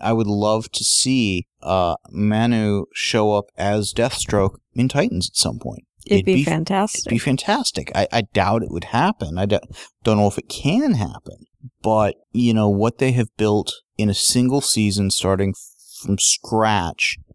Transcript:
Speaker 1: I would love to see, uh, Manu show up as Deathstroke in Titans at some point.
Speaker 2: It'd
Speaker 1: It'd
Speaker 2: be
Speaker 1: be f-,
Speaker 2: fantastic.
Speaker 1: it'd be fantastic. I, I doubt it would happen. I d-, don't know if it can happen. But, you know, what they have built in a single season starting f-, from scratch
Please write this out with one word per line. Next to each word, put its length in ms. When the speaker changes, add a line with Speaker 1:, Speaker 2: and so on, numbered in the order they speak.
Speaker 1:
I 100
would 140
love 460
to 100
see, 640
uh, 320
Manu 840
show 400
up 120
as 360
Deathstroke 640
in 140
Titans 440
at 60
some 220
point. 240
Speaker 2:
It'd 100
Speaker 1:
It'd 60
Speaker 2:
be 100
Speaker 1:
be 80
f-, 40
Speaker 2:
fantastic. 540
Speaker 1:
it'd 80
be 100
fantastic. 760
I, 200
I 80
doubt 420
it 80
would 140
happen. 520
I 80
d-, 140
don't 100
know 120
if 100
it 100
can 460
happen. 500
But, 320
you 220
know, 160
what 300
they 120
have 240
built 380
in 120
a 40
single 480
season 500
starting 380
f-, 560
from 120
scratch 1000